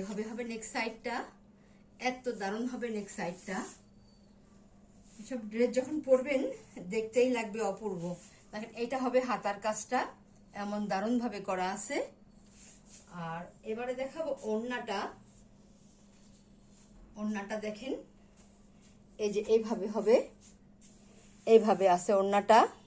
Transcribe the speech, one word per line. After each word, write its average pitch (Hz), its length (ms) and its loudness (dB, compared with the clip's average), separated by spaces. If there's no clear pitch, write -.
এভাবে 202 300 -6
হবে 233 140 -8
নেক 226 180 -8
সাইডটা, 233 440 -6
এত 254 140 -8
দারুণ 208 320 -4
হবে 240 140 -6
নেক 202 200 -6
সাইডটা। 185 400 -8
এসব 240 200 -8
ড্রেস 226 280 2
যখন 302 180 -2
পরবেন 262 340 4
দেখতেই 247 360 2
লাগবে 226 300 -2
অপূর্ব। 190 300 -8
দেখেন 214 180 -10
এটা 262 200 -2
হবে 247 140 2
হাতার 202 380 -2
কাজটা, 233 340 -2
এমন 208 180 -4
দারুণভাবে 214 480 -2
করা 185 260 -2
আছে। 277 200 -6
আর 165 160 -8
এবারে 247 320 -4
দেখাবো 285 280 -6
ওড়নাটা। 220 500 -4
ওড়নাটা 214 400 -4
দেখেন 247 260 -8
এই 214 160 0
যে 208 60 0
এইভাবে 214 400 2
হবে, 214 200 6
এইভাবে 202 400 8
আছে 180 220 0
ওড়নাটা। 202 400 6